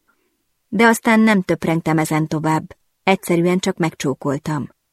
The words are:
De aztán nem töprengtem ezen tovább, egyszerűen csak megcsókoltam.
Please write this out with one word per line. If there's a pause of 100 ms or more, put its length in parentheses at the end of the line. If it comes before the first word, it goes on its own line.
(680)
De
aztán
nem
töprengtem
ezen
tovább, (260)
egyszerűen
csak
megcsókoltam. (240)